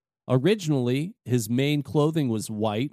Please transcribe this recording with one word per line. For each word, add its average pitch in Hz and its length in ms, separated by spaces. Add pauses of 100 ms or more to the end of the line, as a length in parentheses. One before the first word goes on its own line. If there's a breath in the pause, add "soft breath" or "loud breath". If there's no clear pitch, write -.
(300)
Originally, 143 840 (100)
his 117 240
main 139 340
clothing 147 460
was 110 220
white 110 420